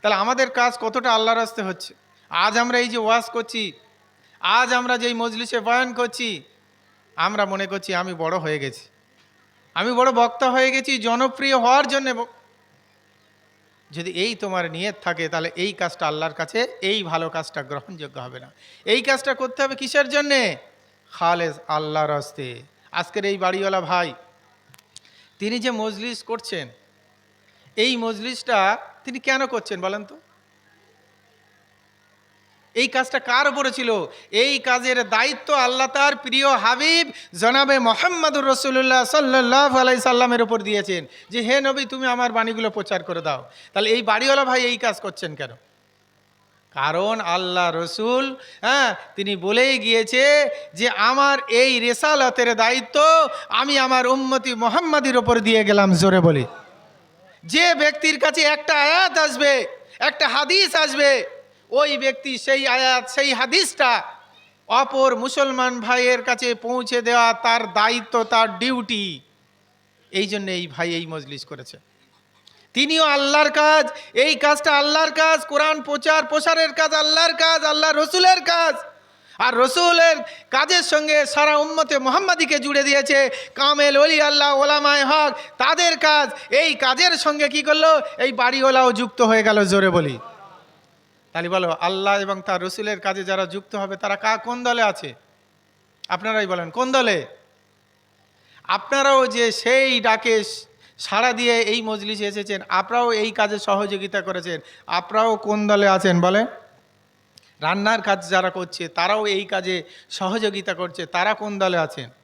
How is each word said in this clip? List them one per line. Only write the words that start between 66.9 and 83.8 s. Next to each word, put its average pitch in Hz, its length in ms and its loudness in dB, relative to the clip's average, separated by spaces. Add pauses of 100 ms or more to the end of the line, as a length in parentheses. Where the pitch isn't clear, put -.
দেওয়া 233 300 4
তার 226 400 -2
দায়িত্ব, 226 520 0
তার 220 340 0
ডিউটি। 208 640 -4 (920)
এই 196 160 -2
জন্য 196 240 -6
এই 180 160 -6
ভাই 170 280 -4
এই 165 120 -6
মজলিস 143 380 -14
করেছে, - 340 -20 (960)
তিনিও 311 300 2
আল্লাহর 285 460 2
কাজ, 302 380 4 (260)
এই 285 200 2
কাজটা 294 440 2
আল্লাহর 302 320 2
কাজ, 311 340 2
কোরআন 302 380 0
প্রচার 302 420 0
প্রসারের 311 480 0
কাজ 311 220 0
আল্লাহর 311 400 2
কাজ, 320 300 2
আল্লাহ 302 280 2
রসুলের 359 480 4
কাজ। 330 340 2 (640)
আর 240 160 2
রসুলের 330 640 4 (340)
কাজের 311 320 2
সঙ্গে 302 440 2
সারা 302 300 2
উম্মতে 302 420 0
মোহাম্মদীকে 311 600 0
জুড়ে 277 240 0
দিয়েছে, 277 480 2 (240)
কামেল 285 420 2